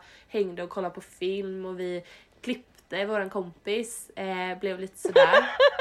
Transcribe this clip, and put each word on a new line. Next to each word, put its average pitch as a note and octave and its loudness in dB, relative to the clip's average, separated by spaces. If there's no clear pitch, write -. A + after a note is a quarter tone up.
hängde F#3 -2
och F3 -10
kollade F3+ -6
på G3 -12
film, F#3+ -6
och F#3 -8
vi F3+ -6
klippte - -8
våran G3+ -2
kompis, G3+ -6
eh, F#3 -6
blev F#3 -4
lite F#3+ -10
sådär. C5 6